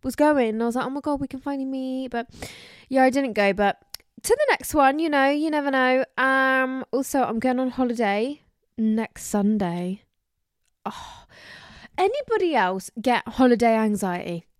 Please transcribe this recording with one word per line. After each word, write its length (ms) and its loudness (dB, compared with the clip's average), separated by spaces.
was 120 -6
going, 340 4
and 140 -2
I 40 0
was 80 -2
like, 100 -2
"Oh 40 -6
my 120 -8
God, 180 -2
we 80 -6
can 120 -12
finally 260 -6
meet." 460 -6
But 180 -6
yeah, 160 4
I 60 8
didn't 240 0
go. 180 2
But 320 0
to 120 2
the 140 0
next 240 -2
one, 260 4
you 100 0
know, 200 4
you 200 0
never 220 0
know. 340 2
Um, 760 0
also, 320 0
I'm 160 -2
going 200 0
on 120 -2
holiday 720 -2
next 480 -2
Sunday. 760 -2
Oh, 400 -14
anybody 580 0
else 340 0
get 260 0
holiday 480 4
anxiety? 680 -2